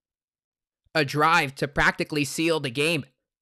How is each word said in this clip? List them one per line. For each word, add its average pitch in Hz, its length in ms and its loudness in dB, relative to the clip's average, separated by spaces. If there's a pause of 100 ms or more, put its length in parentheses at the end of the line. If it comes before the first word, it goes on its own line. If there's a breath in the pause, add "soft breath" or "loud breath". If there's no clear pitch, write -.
(960)
a 156 120 2
drive 151 480 2
to 151 120 -4
practically 156 560 0
seal 160 380 0
the 143 80 -6
game 151 380 -2 (360)